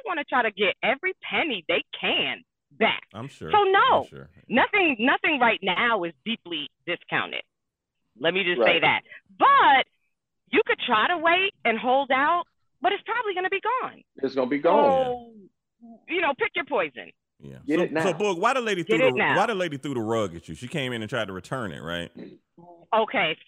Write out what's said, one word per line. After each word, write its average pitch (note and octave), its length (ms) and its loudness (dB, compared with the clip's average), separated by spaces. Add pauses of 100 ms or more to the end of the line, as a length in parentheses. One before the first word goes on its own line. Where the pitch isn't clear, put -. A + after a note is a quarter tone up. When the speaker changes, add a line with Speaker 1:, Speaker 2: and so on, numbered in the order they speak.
Speaker 1:
wanna E4+ 180 -4
try B3+ 200 2
to A3 80 0
get F#3+ 300 0
every C4+ 300 -2 (100)
penny G#3 460 -4
they F3+ 160 0 (160)
can F#3+ 420 -2 (300)
back. D3+ 320 -2 (100)
Speaker 2:
I'm A#2 160 -10
sure. - 220 -12
Speaker 1:
So, G#4 120 4
no, G4 380 4
Speaker 2:
I'm - 60 -8
sure. - 220 -18 (200)
Speaker 1:
nothing, D#4+ 500 2
nothing D4 400 0
right A3+ 240 2
now G3 400 0
is E3+ 100 -6 (120)
deeply E3+ 440 -8 (160)
discounted. B2+ 560 -6 (800)
Let D#3+ 140 0
me F#3+ 100 0
just F3 160 -2
say E3+ 200 2
Speaker 3:
Right. - 20 -4
Speaker 1:
that. C3+ 200 2 (360)
But E4 500 6 (640)
you D4+ 140 4
could - 140 -2
try A#3 280 2
to F4 100 0
wait F4 360 2 (100)
and A3+ 160 0
hold B3+ 320 2
out, D4+ 320 2 (380)
but F4 100 2
it's G4+ 120 -4
probably G#4+ 300 -4
gonna F4+ 160 -2
be F#4+ 120 -4
gone. A4 420 -4 (140)
Speaker 3:
It's C3 180 -4
gonna B2+ 140 0
be C#3+ 100 -2
gone. C4 460 4
Speaker 1:
So, A#3+ 280 -8 (760)
you E4 100 -4
know, D4+ 180 0
pick G#4+ 180 -4
your D#4 100 -6
poison. D3+ 460 -4 (280)
Speaker 2:
Yeah. C2 260 -18
Speaker 3:
Get D3+ 120 2
Speaker 2:
So, F3 60 4
Speaker 3:
it - 100 -2
now. D#3+ 100 0
Speaker 2:
so, F#3 100 2
Boog, F#3 260 -2
why A3+ 140 2
the C4 80 -2
lady G3+ 220 -2
Speaker 1:
Get G#3+ 140 2
Speaker 2:
threw B3+ 100 4
Speaker 1:
it B3+ 60 2
Speaker 2:
the, B3+ 60 -4
Speaker 1:
now. D3+ 180 2
Speaker 2:
why G3 80 4
the A#3 100 -2
lady F3 220 -4
threw C#3+ 160 -8
the A#2+ 80 -2
rug G#2+ 340 -2
at D#2+ 140 -16
you? D#2+ 60 -12
She B2 120 -14
came C3 240 -4
in A#2 100 -6
and A2 80 -8
tried A2+ 180 -4
to F#2+ 60 -8
return G2+ 380 -8
it, C#2 100 -12
right? E2+ 300 -6 (840)
Speaker 1:
Okay, G#3+ 440 0 (100)